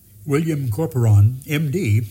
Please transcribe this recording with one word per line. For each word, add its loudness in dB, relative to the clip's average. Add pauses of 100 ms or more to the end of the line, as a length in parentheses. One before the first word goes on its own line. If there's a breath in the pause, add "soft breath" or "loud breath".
(280)
William -2
Corporon, 2 (120)
M -2
D, -2